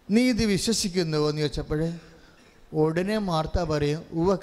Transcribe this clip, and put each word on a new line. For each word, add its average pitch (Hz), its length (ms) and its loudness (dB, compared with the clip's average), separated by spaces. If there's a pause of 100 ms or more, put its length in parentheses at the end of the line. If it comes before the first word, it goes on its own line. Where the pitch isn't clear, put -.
നീ 214 200 4
ഇത് 226 160 0
വിശ്വസിക്കുന്നുവോ?" 175 840 0
എന്ന് 151 120 -4
ചോദിച്ചപ്പോൾ 151 500 -2 (840)
ഉടനെ 165 440 2
മാർത്ത 175 460 -2
പറയും, 151 480 0
"ഉവ്വ 175 320 2